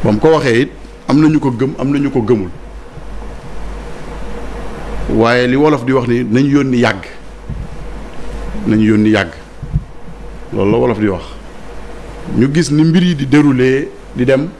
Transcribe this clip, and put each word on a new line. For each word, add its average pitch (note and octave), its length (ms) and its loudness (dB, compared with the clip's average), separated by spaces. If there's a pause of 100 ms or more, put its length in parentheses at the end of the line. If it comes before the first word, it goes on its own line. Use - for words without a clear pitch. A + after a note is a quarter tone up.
Ba A2 80 4
mu G#2+ 80 2
ko D#3 160 4
waxee C3 320 4
it, - 40 -12 (360)
am C3+ 140 4
na D#3 80 6
ñu D#3 100 4
ko C3+ 120 0
gëm, C3 280 -2
am C3 120 -2
na C#3+ 80 0
ñu C#3+ 120 0
ko C3+ 100 0
gëmul. G#2+ 280 2 (2750)
Waaye A#2+ 320 4
li B2 80 2
wolof C#3+ 300 4
di C3 80 0
wax A#2+ 140 2
ni, A#2+ 160 2
"Nañ A#2+ 240 2
yónni C3+ 320 2
yàgg." G#2+ 260 0 (1600)
Nañ A2 140 2
yónni G#2+ 300 4
yàgg. F#2+ 200 2 (1200)
Loolu G2+ 180 2
la A#2 60 4
wolof A#2+ 220 0
di G#2+ 80 2
wax. F#2 160 -2 (1120)
Ñu B2+ 160 4
gis D3+ 180 2
ni D3+ 120 4
mbir E3 200 4
yi F3+ 120 2
di C#3+ 120 -2
dérouler, C3+ 640 4 (260)
di B2 100 2
dem C3+ 240 4 (100)